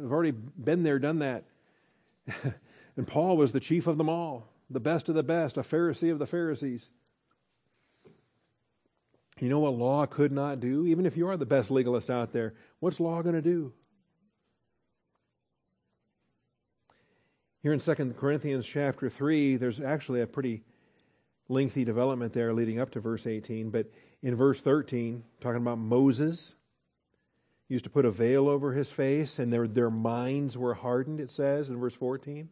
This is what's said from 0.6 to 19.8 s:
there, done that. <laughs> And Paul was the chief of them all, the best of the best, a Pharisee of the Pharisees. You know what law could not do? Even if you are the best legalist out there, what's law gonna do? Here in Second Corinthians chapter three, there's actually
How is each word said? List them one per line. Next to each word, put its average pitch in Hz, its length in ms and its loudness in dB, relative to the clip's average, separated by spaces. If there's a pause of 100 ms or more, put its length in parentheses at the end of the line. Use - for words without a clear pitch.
there, 143 160 4
done 151 200 0
that. 135 260 -4 (840)
<laughs> - 160 -10 (540)
And 127 100 -4
Paul 175 300 2
was 139 160 4
the 131 80 0
chief 165 260 0
of 156 100 2
them 156 120 2
all, 160 400 -4 (200)
the 127 120 -4
best 156 260 0
of 160 80 0
the 156 80 2
best, 160 320 0
a 139 60 -4
Pharisee 165 500 0
of 151 80 -2
the 143 80 -4
Pharisees. 147 600 -4 (2500)
You 127 80 -2
know 143 120 2
what 143 160 2
law 135 300 2
could 143 280 2
not 139 260 -2
do? 131 260 0
Even 175 200 4
if 165 100 0
you 170 140 0
are 190 80 -2
the 139 80 -2
best 120 260 2
legalist 123 380 2
out 120 240 -2
there, 113 220 -2 (260)
what's 170 180 0
law 170 220 0
gonna 165 200 0
do? 160 300 0 (4000)
Here 147 100 2
in 143 80 2
Second 139 380 -2
Corinthians 139 480 -2
chapter 139 440 -2
three, 143 460 2
there's 120 240 -2
actually 139 400 -4